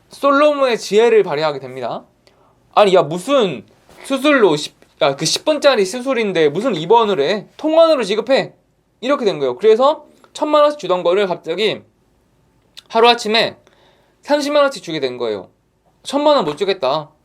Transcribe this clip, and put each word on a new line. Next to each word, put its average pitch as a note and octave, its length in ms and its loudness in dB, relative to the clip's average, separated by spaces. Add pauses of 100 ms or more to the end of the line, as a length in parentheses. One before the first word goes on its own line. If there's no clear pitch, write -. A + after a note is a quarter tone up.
솔로몬의 C#4 680 0
지혜를 A3 420 2
발휘하게 D3+ 380 -2
됩니다. B2+ 460 -10 (680)
"아니, G3 220 6
야, E3 80 6
무슨 F3+ 640 -2 (360)
수술로 B3+ 520 2
십, - 180 -8 (280)
야, C#3+ 140 2
그 D#3+ 100 -6
십 - 200 -4
분짜리 C#4+ 400 2
수술인데 A3 640 -2
무슨 G3+ 260 -4
입원을 G3+ 440 2
해? E3 280 -2 (100)
통원으로 D#4 460 2
지급해." G#3 520 -2 (460)
이렇게 C4 240 -2
된 E3+ 120 -2
거예요. B2+ 200 -4
그래서 B3 480 2 (280)
천만 D4+ 300 0
원씩 D4 160 0
주던 F3+ 240 -4
거를 F#3 240 0
갑자기 F3 560 -6 (1040)
하루아침에 A3+ 720 0 (640)
삼십만 D4 400 0
원씩 C#4 180 -4
주게 D#3+ 180 -8
된 B2+ 180 -4
거예요. G#2+ 320 -6 (520)
천만 D4 340 0
원 A3+ 100 0
못 D3 120 -6
주겠다. D#3 540 -4 (140)